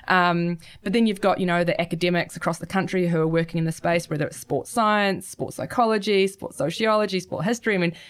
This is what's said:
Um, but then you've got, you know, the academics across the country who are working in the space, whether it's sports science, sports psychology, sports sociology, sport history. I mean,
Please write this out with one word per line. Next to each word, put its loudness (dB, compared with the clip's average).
Um, 2
but -2
then 4
you've -2
got, 2
you 0
know, 2
the -2
academics -2
across -4
the -12
country 0
who 2
are 2
working 0
in 0
the 0
space, 0
whether -2
it's -10
sports -4
science, 2
sports -8
psychology, 2
sports -10
sociology, 0
sport -6
history. 0
I 2
mean, 0